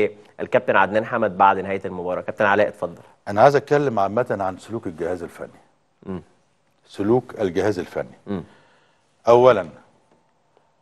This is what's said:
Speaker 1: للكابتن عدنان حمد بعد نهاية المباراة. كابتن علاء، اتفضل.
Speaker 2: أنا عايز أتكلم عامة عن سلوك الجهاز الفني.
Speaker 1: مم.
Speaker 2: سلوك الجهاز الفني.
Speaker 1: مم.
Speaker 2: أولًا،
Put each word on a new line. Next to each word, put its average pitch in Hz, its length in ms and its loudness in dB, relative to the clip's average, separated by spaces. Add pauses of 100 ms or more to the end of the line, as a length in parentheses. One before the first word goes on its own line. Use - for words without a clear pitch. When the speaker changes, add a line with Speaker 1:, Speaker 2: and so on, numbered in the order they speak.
(400)
Speaker 1:
للكابتن 117 360 -2
عدنان 101 300 2
حمد 113 320 -4
بعد 98 200 4
نهاية 95 280 -6
المباراة. 90 360 -6
كابتن 107 240 -2
علاء، 101 220 4
اتفضل. 87 340 -10 (260)
Speaker 2:
أنا 101 140 0
عايز 143 140 6
أتكلم 139 440 0
عامة 107 400 -2
عن 92 180 -6
سلوك - 300 -12
الجهاز 85 360 -8
الفني. 76 240 -16 (580)
Speaker 1:
مم. 92 160 -12 (680)
Speaker 2:
سلوك 117 540 -2
الجهاز 95 380 -2
الفني. - 380 -10 (100)
Speaker 1:
مم. 95 160 -8 (840)
Speaker 2:
أولًا، 117 400 6 (1160)